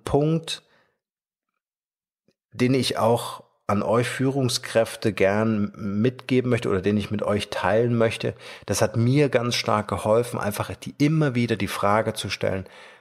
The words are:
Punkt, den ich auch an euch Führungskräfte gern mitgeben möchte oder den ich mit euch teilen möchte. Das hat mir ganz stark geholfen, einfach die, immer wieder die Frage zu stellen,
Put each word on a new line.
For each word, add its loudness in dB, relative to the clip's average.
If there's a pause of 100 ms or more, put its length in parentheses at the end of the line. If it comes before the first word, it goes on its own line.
Punkt, -2 (1900)
den 2
ich 0
auch 0 (240)
an 2
euch 0
Führungskräfte 0
gern 2
mitgeben 0
möchte 0
oder 0
den 2
ich -4
mit -4
euch -2
teilen 0
möchte. -2 (300)
Das -2
hat 0
mir 4
ganz 0
stark 0
geholfen, 0
einfach -4
die, -14
immer 2
wieder 0
die -2
Frage 0
zu -8
stellen, -4 (360)